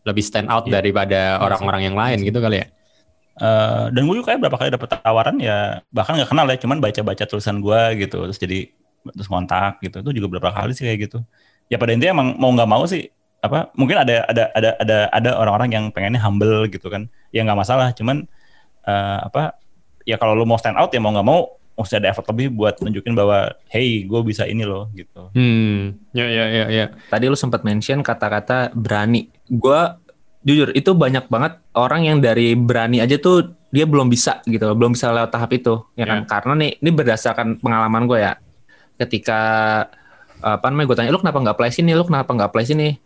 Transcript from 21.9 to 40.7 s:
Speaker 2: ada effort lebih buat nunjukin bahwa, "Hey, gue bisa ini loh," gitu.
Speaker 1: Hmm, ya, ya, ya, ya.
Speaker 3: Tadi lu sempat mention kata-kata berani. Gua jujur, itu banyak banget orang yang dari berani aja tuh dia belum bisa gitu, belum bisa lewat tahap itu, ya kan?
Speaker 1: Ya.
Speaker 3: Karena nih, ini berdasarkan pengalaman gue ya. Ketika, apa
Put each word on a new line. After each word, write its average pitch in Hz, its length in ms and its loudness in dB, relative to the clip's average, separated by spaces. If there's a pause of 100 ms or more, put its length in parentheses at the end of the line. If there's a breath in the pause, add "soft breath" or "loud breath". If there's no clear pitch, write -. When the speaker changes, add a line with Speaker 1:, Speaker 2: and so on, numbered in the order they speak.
Speaker 2:
ada 98 80 2
effort 101 240 -4
lebih 123 240 -2
buat 107 240 0
nunjukin 107 320 -4
bahwa, 101 400 2 (160)
"Hey, 110 400 -2
gue 117 160 0
bisa 107 240 -4
ini 107 160 -4
loh," 101 320 -6
gitu. 90 340 -20
Speaker 1:
Hmm, 107 640 0 (160)
ya, 120 160 -2
ya, 113 240 0
ya, 110 240 0
ya. 110 140 0 (180)
Speaker 3:
Tadi 113 240 -2
lu 143 80 0
sempat 117 320 -2
mention 110 320 -2
kata-kata 117 720 -2
berani. 107 560 0 (160)
Gua 143 560 2 (400)
jujur, 143 320 2
itu 175 240 2
banyak 131 320 2
banget 151 320 -2 (140)
orang 147 340 2
yang 151 100 4
dari 117 380 4
berani 120 480 2
aja 143 160 2
tuh 175 320 4 (160)
dia 143 160 2
belum 143 240 4
bisa - 400 0
gitu, 110 240 0
belum 120 240 2
bisa 120 160 0
lewat 117 160 0
tahap 117 240 -2
itu, 120 400 0
ya 113 160 -4
kan? 107 160 -2
Speaker 1:
Ya. - 20 -14
Speaker 3:
Karena 110 300 -2
nih, 151 140 0 (100)
ini 156 100 2
berdasarkan 120 560 0 (140)
pengalaman 113 480 0
gue 113 160 2
ya. 98 80 0 (640 soft breath)
Ketika, 113 440 -2 (960 soft breath)
apa 107 340 -2